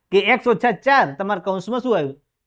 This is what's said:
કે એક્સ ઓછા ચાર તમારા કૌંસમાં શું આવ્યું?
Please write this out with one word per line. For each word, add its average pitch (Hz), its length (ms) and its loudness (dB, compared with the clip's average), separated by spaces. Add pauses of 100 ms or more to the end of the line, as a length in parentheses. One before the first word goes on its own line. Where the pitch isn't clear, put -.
(120)
કે 185 60 4 (140)
એક્સ 254 140 -2
ઓછા 233 260 2 (140)
ચાર 262 200 4 (120)
તમારા 196 280 -4
કૌંસમાં 196 340 -4
શું 240 180 0
આવ્યું? 139 180 -4 (300)